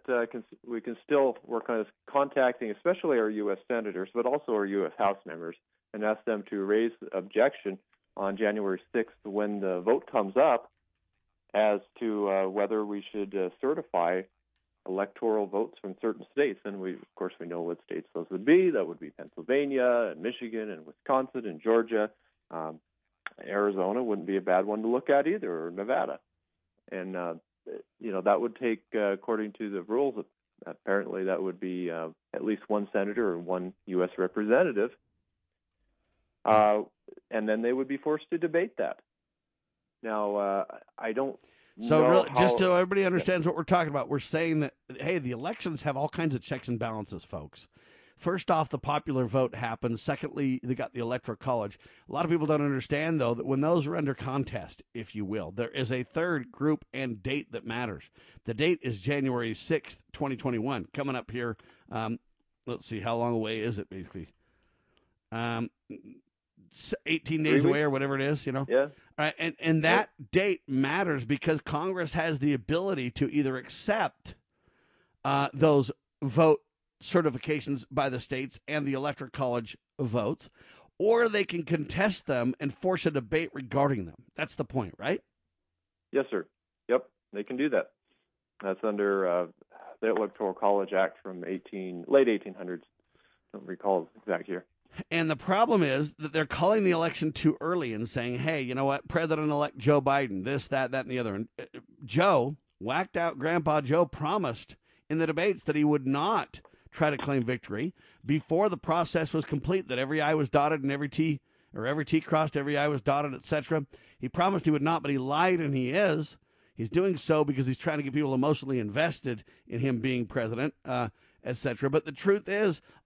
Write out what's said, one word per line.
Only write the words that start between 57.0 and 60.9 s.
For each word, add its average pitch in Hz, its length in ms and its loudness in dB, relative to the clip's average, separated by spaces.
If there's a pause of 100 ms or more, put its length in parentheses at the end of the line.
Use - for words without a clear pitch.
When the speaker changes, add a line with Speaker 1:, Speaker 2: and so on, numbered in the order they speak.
Speaker 2:
date 131 300 -4
that 117 120 -10
matters. 113 460 -6 (340)
The 117 100 -4
date 156 280 2
is 113 180 -4
January 123 540 -2
sixth, - 480 -4 (100)
twenty 139 220 -4
twenty-one, 120 580 -4